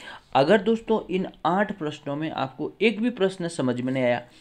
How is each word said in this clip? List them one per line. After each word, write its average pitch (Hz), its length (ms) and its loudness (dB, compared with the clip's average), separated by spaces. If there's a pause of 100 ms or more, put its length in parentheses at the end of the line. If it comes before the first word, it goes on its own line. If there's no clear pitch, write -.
(340)
अगर 165 280 6
दोस्तों 220 520 0
इन 185 140 -2 (180)
आठ 202 320 0
प्रश्नों 147 380 -6
में 156 160 -6
आपको 135 500 -6
एक 214 200 2
भी 240 80 0
प्रश्न 185 380 -2
समझ 127 340 -2
में 131 120 -4
नहीं 131 100 0
आया, 123 240 0 (140)